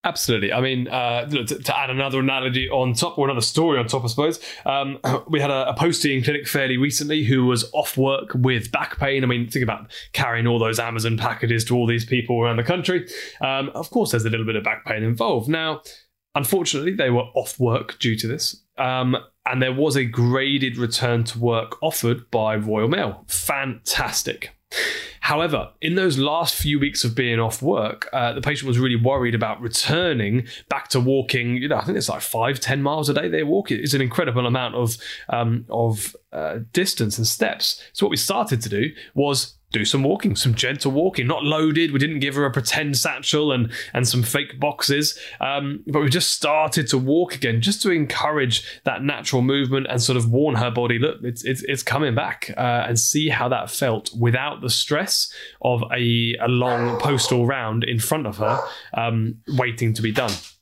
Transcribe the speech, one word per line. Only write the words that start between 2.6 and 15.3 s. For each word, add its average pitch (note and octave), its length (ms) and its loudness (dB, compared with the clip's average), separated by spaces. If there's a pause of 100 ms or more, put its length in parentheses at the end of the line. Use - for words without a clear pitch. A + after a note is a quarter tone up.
on B2+ 260 0
top, E3+ 240 -2
or D3 80 2
another C3 140 0
story D#3 400 2
on A2+ 80 0
top, B2 160 0
I A#2+ 40 -2
suppose, D3 300 0 (280)
um, C#3 360 -2
<clears throat> - 280 -2
we D#3 100 2
had C#3 100 0
a, C3+ 200 0
a - 40 -2
postie D3 440 2
in B2+ 40 0
clinic D3 240 -2
fairly C3 300 0
recently D3 480 0
who B2+ 220 4
was A#2+ 280 2
off - 220 -2
work C3+ 400 0
with B2 340 2
back - 300 -4
pain. C#3 240 0
I B2+ 40 2
mean, A#2+ 220 0
think B2+ 140 -2
about A2 260 -4 (220)
carrying A#2 340 0
all A#2 140 4
those A2+ 180 2
Amazon A#2 400 0
packages A2+ 480 0
to A#2+ 120 2
all A#2+ 100 2
these A#2 160 0
people A#2+ 380 0
around A#2 160 2
the A#2+ 80 0
country. F3+ 420 0 (320)
Um, C3+ 360 -2
of D#3+ 160 -10
course, G#3+ 200 2
there's A2+ 140 0
a A2+ 40 0
little A2+ 160 -2
bit A2 120 -2
of G2+ 80 -2
back A2 200 -4
pain A2 180 -2
involved. A#2 440 0